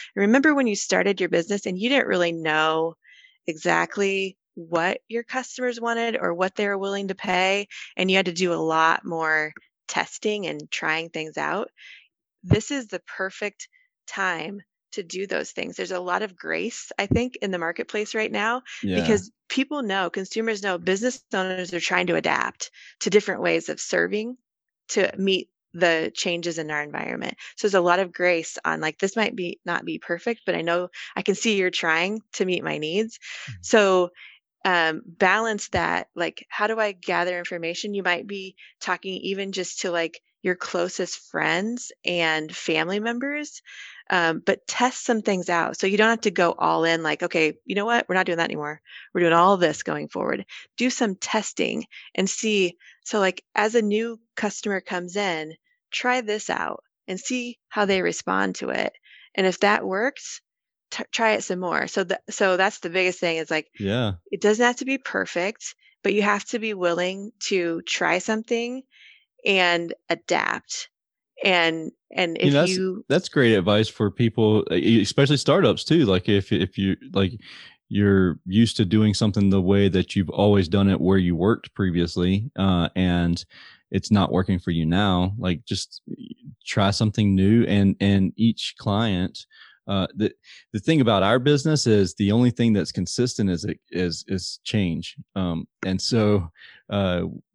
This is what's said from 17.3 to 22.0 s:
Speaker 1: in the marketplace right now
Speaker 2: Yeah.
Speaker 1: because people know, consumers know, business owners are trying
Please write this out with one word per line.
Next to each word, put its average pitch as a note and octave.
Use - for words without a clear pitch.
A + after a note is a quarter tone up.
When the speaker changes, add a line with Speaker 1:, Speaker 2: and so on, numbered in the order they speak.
Speaker 1:
in G3+
the F3+
marketplace E3+
right A3
now A3
Speaker 2:
Yeah. F#3+
Speaker 1:
because G#3
people C#4
know, F#3+
consumers G#3
know, F#3+
business G3
owners F#3
are E3+
trying F3+